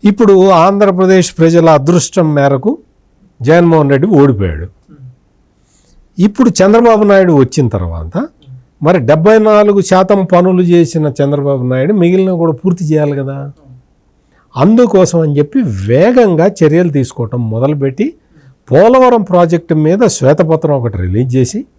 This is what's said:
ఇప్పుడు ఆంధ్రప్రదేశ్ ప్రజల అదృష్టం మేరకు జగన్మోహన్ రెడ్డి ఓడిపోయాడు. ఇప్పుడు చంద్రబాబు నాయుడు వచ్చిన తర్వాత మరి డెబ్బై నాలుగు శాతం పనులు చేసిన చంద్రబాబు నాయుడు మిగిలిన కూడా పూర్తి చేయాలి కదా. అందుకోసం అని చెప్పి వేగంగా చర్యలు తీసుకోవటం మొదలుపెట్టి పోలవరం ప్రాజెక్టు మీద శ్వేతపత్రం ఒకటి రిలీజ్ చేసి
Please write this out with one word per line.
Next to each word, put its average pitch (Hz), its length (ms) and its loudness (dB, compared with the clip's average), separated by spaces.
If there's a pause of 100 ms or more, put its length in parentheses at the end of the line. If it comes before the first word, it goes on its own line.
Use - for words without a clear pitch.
ఇప్పుడు 196 460 4
ఆంధ్రప్రదేశ్ 190 880 0
ప్రజల 165 320 2
అదృష్టం 156 640 0
మేరకు 139 440 -2 (640)
జగన్మోహన్ 160 480 2
రెడ్డి 139 180 0
ఓడిపోయాడు. 98 600 0 (1500)
ఇప్పుడు 208 320 0
చంద్రబాబు 214 540 2
నాయుడు 190 280 2
వచ్చిన 135 360 0
తర్వాత 90 600 -8 (540)
మరి 151 160 0
డెబ్బై 156 400 2
నాలుగు 208 420 2
శాతం 190 440 0
పనులు 180 380 0
చేసిన 165 500 0 (100)
చంద్రబాబు 139 440 -2
నాయుడు 131 260 -2
మిగిలిన 185 400 0
కూడా 165 200 -2
పూర్తి 180 320 -4
చేయాలి 151 280 -2
కదా. 139 400 -10 (1040)
అందుకోసం 190 640 2
అని 147 180 -2
చెప్పి 147 240 -2
వేగంగా 165 840 0
చర్యలు 170 440 0
తీసుకోవటం 127 600 -6
మొదలుపెట్టి 139 640 -4 (580)
పోలవరం 240 500 4
ప్రాజెక్టు 175 520 -2
మీద 156 320 0
శ్వేతపత్రం 156 680 0
ఒకటి 117 240 -6
రిలీజ్ 107 380 -4
చేసి 190 300 -4 (120)